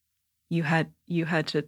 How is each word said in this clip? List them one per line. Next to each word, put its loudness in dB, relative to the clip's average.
you 0
had, 0
you 0
had 0
to -2